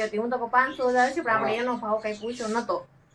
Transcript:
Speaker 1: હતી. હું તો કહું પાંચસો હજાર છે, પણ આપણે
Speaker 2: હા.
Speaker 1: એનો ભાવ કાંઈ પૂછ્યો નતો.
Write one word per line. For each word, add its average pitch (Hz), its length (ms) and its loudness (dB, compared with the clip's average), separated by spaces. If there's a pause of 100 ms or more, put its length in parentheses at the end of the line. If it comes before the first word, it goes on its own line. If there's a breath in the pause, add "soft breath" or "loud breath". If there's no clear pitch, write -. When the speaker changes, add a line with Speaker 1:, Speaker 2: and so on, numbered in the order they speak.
Speaker 1:
હતી. 208 140 -2
હું 240 120 -2
તો 254 60 0
કહું 233 140 -6
પાંચસો 254 380 2
હજાર 254 220 4
છે, 262 100 -2
પણ 240 120 0
આપણે 220 240 2
Speaker 2:
હા. 233 60 -2
Speaker 1:
એનો 247 140 0
ભાવ 220 220 0
કાંઈ 214 220 -4
પૂછ્યો 233 280 -6
નતો. 208 380 -2 (280)